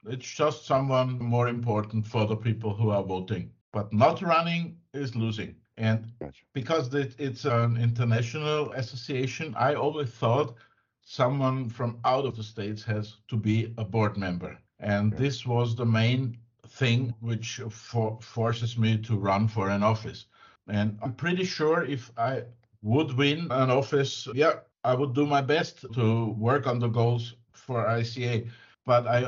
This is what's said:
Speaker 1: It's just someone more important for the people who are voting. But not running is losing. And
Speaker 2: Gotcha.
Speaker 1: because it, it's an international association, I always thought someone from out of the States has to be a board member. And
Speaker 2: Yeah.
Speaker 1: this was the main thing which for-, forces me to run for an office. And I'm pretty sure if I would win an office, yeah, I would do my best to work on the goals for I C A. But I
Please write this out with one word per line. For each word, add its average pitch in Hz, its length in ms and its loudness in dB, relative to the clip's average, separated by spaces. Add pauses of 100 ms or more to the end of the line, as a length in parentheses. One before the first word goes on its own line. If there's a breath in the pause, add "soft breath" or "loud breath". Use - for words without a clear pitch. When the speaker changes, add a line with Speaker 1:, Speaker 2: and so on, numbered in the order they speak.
Speaker 1:
It's 127 260 -8
just 151 320 0
someone 131 520 2
more 120 300 2
important 110 580 -2
for 110 200 0
the 107 100 0
people 107 380 -2
who 107 160 2
are 101 120 2
voting. 92 480 -4 (220)
But 104 200 -6
not 151 300 4
running 170 560 0 (160)
is 135 220 -6
losing. 110 400 -4 (220)
And 110 420 0
Speaker 2:
Gotcha. 69 200 -12 (140)
Speaker 1:
because 139 400 -2
it, 143 240 -2
it's 135 260 -6
an 117 320 2
international 120 960 0
association, 131 840 -6
I 139 160 4
always 143 340 -2
thought 120 460 0 (480 soft breath)
someone 131 680 0
from 113 360 -6
out 131 200 2
of 113 120 -2
the 113 80 -8
States 107 400 -8
has 107 320 -4 (120)
to 123 80 -2
be 107 400 2
a 107 80 -2
board 104 320 0
member. 90 400 -6 (220)
And 101 340 2
Speaker 2:
Yeah. 107 60 -6
Speaker 1:
this 135 260 0
was 120 300 2
the 123 100 -4
main 117 540 2 (280)
thing 120 540 0
which 113 480 -6
for-, 110 540 -4
forces 117 560 -2
me 110 200 4
to 107 180 -2
run 98 320 2
for 104 200 0
an 101 140 2
office. 107 440 0 (420 loud breath)
And 104 340 -2
I'm 131 120 -6
pretty 180 300 -2
sure 160 400 0
if 131 320 -6
I 117 280 -2 (380)
would 135 320 2
win 143 360 2
an 131 200 2
office, 135 640 0
yeah, 151 260 2 (240)
I 127 100 4
would 131 200 0
do 147 120 2
my 143 160 2
best 151 500 -2
to 113 460 2
work 131 280 2
on 123 120 0
the 117 100 0
goals 117 460 0 (180)
for 117 340 -4
I 117 160 2
C 123 220 -6
A. 117 220 -2 (400 loud breath)
But 120 220 4
I 123 200 2